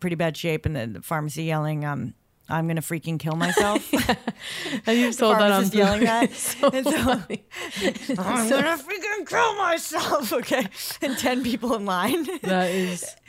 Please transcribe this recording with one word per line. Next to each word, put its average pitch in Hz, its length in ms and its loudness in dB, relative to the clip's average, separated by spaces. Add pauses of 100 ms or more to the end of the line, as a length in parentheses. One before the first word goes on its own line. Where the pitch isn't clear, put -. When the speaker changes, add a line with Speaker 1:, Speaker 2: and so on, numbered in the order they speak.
Speaker 1:
pretty 170 160 -2
bad 160 200 0
shape, 165 300 -2
and 156 100 -4
the, 117 100 -4
the 110 140 -10
pharmacy 151 440 -4
yelling, 156 420 -2
um, 143 260 -6 (340)
"I'm 165 220 -2
gonna 160 140 -2
freaking 165 360 -4
kill 160 180 -4
myself." 190 560 0
Speaker 2:
<laughs> - 0 -
Yeah. 247 220 2 (720)
And 226 120 4
you've 240 180 2
Speaker 1:
The - 40 -4
Speaker 2:
told 220 160 6
that 208 140 6
on - 0 -
Speaker 1:
pharmacist 196 240 4
yelling 208 300 4
that. 226 200 4
Speaker 2:
<laughs> 226 60 4
It's - 300 -6
so 277 80 6
Speaker 1:
And 262 180 2
so, 294 120 2
Speaker 2:
funny. 247 460 0 (360)
Speaker 1:
<laughs> 269 380 -2
"I'm 220 320 0
Speaker 2:
So 269 100 4
Speaker 1:
gonna 320 220 0
freaking 403 440 -6
kill 427 300 0
myself." 339 760 -2
<laughs> 277 100 0
Okay. 247 240 0 (340)
And 277 160 -2
ten 254 260 0
people 247 320 -2
in 202 120 -2
line. 208 480 0
<laughs> 302 80 -8
Speaker 2:
That 185 280 2
is 180 360 -2 (220)